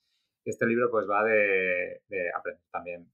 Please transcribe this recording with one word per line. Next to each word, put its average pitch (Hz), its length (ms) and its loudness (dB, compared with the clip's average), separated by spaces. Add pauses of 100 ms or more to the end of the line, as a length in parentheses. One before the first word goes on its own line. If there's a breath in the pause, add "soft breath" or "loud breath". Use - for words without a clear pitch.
(440)
Y 117 60 -8
este 117 160 -2
libro, 120 260 2
pues, 104 180 2
va 104 140 2
de, 95 840 2
de 92 320 -4
aprender 87 320 -10
también 87 440 -10